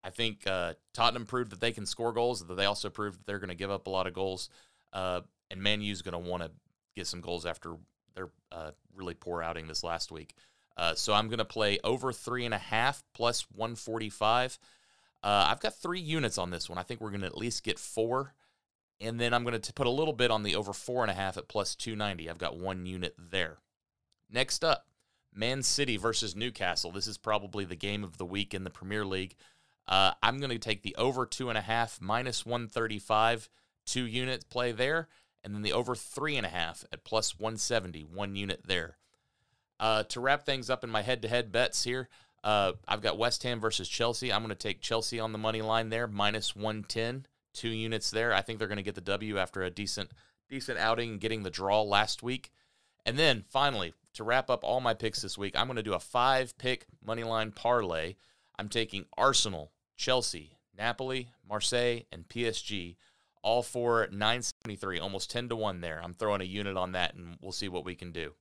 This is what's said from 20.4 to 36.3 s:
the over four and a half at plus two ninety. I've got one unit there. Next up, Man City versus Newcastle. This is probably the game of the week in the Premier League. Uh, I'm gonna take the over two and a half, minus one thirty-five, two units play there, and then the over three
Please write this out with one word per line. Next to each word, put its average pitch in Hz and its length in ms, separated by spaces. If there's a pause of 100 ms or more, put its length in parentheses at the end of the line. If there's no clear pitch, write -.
the 98 140
over 101 160
four 123 300
and 107 80
a 92 40
half 95 220
at 85 120
plus - 260
two 110 220
ninety. 95 320
I've 85 100
got 76 180
one 92 280
unit 90 340
there. 85 400 (720)
Next 127 360
up, 156 220 (460)
Man 123 300
City 131 340
versus 107 400
Newcastle. 98 540
This 98 160
is 107 100
probably 101 480
the 87 120
game 101 280
of 85 140
the 92 80
week 98 280
in 92 100
the 92 60
Premier 101 340
League. 95 320 (520)
Uh, 95 240 (100)
I'm 120 160
gonna 131 200
take 107 240
the 92 140
over 127 280
two - 240
and 113 80
a 107 60
half, 113 380
minus 117 440
one 120 240
thirty-five, 113 800 (380)
two 127 180
units 123 400
play 123 280
there, 143 360 (340)
and 101 120
then 104 80
the 104 100
over 123 220
three 143 420